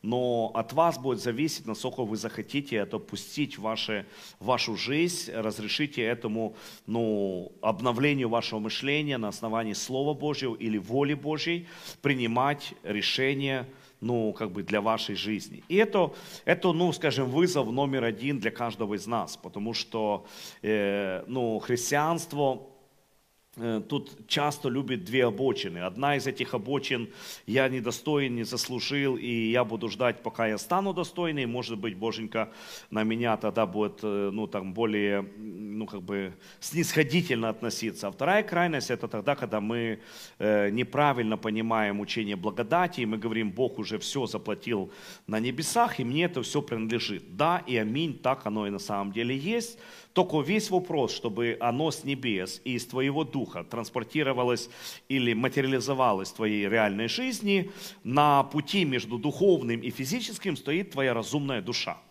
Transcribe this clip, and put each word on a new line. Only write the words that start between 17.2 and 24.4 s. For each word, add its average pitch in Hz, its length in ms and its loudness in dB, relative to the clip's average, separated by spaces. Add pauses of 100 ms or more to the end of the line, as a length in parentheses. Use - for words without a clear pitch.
вызов 147 420 4
номер 135 320 2
один 117 360 0
для 104 100 0
каждого 110 460 -2
из 95 100 -4
нас, 107 320 -2
потому 104 380 -6
что, 107 500 -2 (380)
э, 101 640 2
ну, 117 320 0
христианство, 143 1000 0 (1000)
э, 113 320 -2
тут - 380 -6
часто 143 420 2